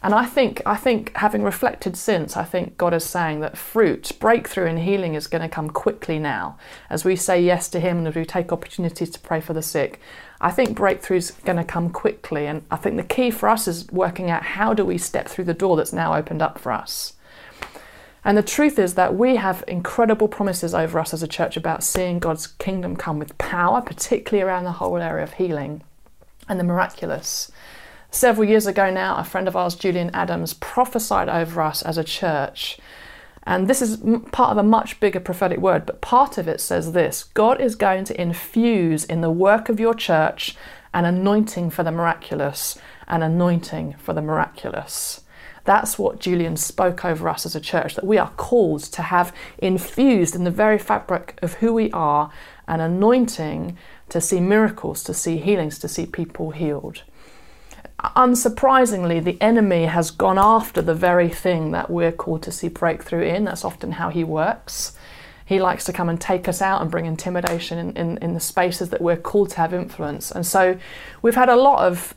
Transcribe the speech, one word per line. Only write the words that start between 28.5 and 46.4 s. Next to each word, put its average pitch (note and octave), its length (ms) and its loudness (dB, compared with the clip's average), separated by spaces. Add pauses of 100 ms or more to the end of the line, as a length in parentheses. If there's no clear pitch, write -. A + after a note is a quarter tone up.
ago G3 240 2
now, F#3 280 -2
a D#3+ 80 -4
friend F#3 240 -2
of F#3 80 -4
ours, F3 180 -2
Julian F3 380 -2
Adams, E3+ 400 -2
prophesied A3 760 0
over E3+ 340 -2
us D#3 200 -2
as D#3+ 160 -4
a D#3+ 80 -2
church. - 720 -4 (640)
And F#3 240 0
this C4 140 4
is A3 200 -2
m-, A3+ 200 2
part - 300 2
of G#3 60 2
a G3+ 60 4
much - 380 4
bigger F#3+ 180 2
prophetic F3+ 400 -2
word, E3+ 260 2
but - 140 -8
part C4+ 380 4
of F3 100 -4
it D#3 140 -2
says E3 320 -2
this: E3+ 320 0
"God A#3 340 4
is A3+ 160 2
going F#3+ 300 2
to - 140 -8
infuse E3+ 840 2
in E3 160 -2
the E3 100 2
work G3 380 4
of A3 100 0
your A3+ 160 2
church - 640 0 (380)
an F3 100 2
anointing F#3 680 2
for E3+ 140 -2
the E3 80 0
miraculous, D#3+ 880 -2 (300)
an E3 140 0
anointing D#3+ 760 0
for - 140 -6
the D#3+ 80 -2
miraculous." - 1000 -6 (440)
That's - 340 2
what - 220 -2
Julian E3+ 340 0